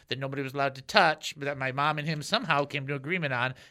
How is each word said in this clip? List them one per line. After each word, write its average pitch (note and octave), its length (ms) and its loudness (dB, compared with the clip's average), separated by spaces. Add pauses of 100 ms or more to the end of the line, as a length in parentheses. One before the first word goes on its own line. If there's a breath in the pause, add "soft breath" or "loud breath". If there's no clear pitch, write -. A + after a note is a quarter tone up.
that C3 100 -4
nobody C3+ 240 -4
was C3 120 -6
allowed C3+ 220 0
to C3 60 -14
touch, E3+ 540 4
but C#3+ 100 -6
that C#3 120 -4
my C3 140 -2
mom D3+ 260 2
and D3 80 -4
him D#3 160 -2
somehow D#3+ 420 2
came C#3+ 220 -6
to C#3+ 80 -2
agreement C#3+ 380 -2
on. B2+ 220 0 (160 loud breath)